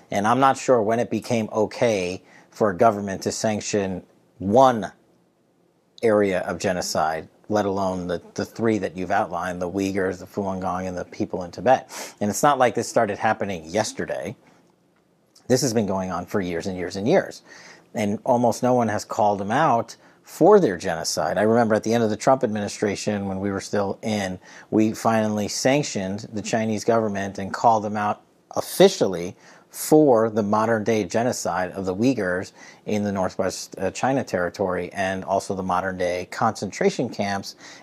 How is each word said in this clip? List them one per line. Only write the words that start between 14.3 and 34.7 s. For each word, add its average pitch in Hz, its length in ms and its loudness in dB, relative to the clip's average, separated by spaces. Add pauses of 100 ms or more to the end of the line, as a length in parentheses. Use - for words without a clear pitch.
This 127 160 4
has 127 100 0
been 110 140 0
going 95 240 -2
on 87 160 -6
for 104 140 -2
years 87 260 -4
and 95 100 -6
years 90 200 -6
and 98 100 -4
years. - 360 0 (520)
And 104 300 -2
almost 120 400 2
no 127 100 4
one 117 140 2
has 104 160 -4
called 104 340 0
them 101 140 -4
out 127 420 0 (300)
for 196 340 6
their 117 180 4
genocide. 85 640 -2
I 98 40 4
remember 110 340 4
at 104 80 0
the 110 100 2
end 117 80 2
of 110 80 2
the 107 60 -2
Trump 131 260 2
administration, 104 840 -2
when 95 100 -6
we 101 140 -2
were 98 80 -4
still - 420 -4
in, 101 380 -4 (300)
we 110 220 4
finally 107 540 0
sanctioned 110 840 -2
the 104 100 -6
Chinese 110 420 -2
government 101 540 0
and 98 140 -8
called 113 320 2
them 107 120 -6
out 104 260 -2 (340)
officially 98 800 2 (320)
for 131 600 6
the 107 140 0
modern-day 107 600 2
genocide 92 720 -2
of 92 140 -6
the 92 80 -2
Uyghurs 95 580 0 (320)
in 104 200 -2
the 101 60 -2
Northwest, 92 680 -4
uh, 95 120 -2
China 123 320 0
territory, 90 680 -4